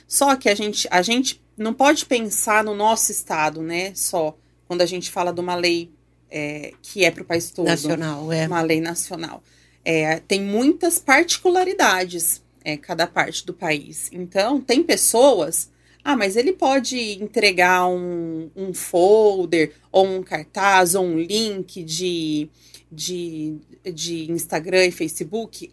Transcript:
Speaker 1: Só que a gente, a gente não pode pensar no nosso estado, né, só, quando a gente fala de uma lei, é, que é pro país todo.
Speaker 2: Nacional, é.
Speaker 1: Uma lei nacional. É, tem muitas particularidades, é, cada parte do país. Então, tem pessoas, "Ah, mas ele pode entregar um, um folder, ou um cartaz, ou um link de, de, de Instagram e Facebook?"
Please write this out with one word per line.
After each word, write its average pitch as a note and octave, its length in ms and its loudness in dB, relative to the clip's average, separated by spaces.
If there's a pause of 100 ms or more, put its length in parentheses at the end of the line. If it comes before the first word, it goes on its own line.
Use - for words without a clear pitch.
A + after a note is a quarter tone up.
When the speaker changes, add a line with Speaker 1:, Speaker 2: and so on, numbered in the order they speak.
Speaker 1:
Só C#4 280 4
que C4 140 0
a G3+ 60 4
gente, G#3 340 -4
a F3+ 120 4
gente A#3 380 -2 (180)
não A3 160 -4
pode C#4+ 320 2
pensar A3 580 0
no G#3+ 120 -4
nosso G#3+ 360 2
estado, D#3 500 -2
né, E3+ 340 -4
só, D#3 420 -4 (300)
quando F3+ 140 -2
a F3 40 2
gente F3+ 240 -4
fala F3 240 -2
de E3+ 60 -8
uma F3+ 160 -4
lei, E3+ 360 -2 (380)
é, D3+ 420 -8 (100)
que - 220 -4
é E3 80 4
pro - 140 -8
país E3+ 260 -4
todo. E3+ 140 -4
Speaker 2:
Nacional, D#3 640 -2
é. D#3+ 160 0
Speaker 1:
Uma E3 140 -2
lei D#3+ 180 2
nacional. E3 640 -8 (400)
É, D#3+ 360 0
tem G3 220 -2
muitas C4 580 0
particularidades, C#4+ 1400 2 (220)
é, D3+ 140 -6
cada D#3+ 300 -4
parte - 380 -2
do F3+ 80 -8
país. D#3 580 -4
Então, G3 500 -2
tem C4 220 2
pessoas, A3+ 840 4 (340)
"Ah, C#4+ 120 0
mas G3+ 200 0
ele B3 180 2
pode C4+ 440 0 (240)
entregar F3+ 640 2
um, E3+ 680 -4
um F#3+ 180 -6
folder, F3+ 1000 4 (180)
ou F#3+ 140 6
um F#3+ 160 -2
cartaz, F#3 720 2
ou F#3+ 100 0
um E3+ 140 0
link F#3+ 640 -4
de, D#3+ 680 -4 (420)
de, D#3 640 -8 (360)
de D#3+ 380 -8
Instagram F3 540 2
e F3+ 60 2
Facebook?" F3+ 800 -8